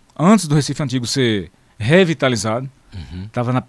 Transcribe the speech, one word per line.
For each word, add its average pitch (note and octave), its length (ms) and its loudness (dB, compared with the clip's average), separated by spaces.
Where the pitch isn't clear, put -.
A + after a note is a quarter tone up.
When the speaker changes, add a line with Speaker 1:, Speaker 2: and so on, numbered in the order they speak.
Speaker 1:
antes F3+ 300 4
do C#3+ 60 0
Recife D3 280 0
Antigo B2+ 240 -4
ser A2 440 -2
revitalizado, C3 880 2
Speaker 2:
Uhum. F2+ 360 -12
Speaker 1:
tava B2 220 -4
na, B2+ 160 0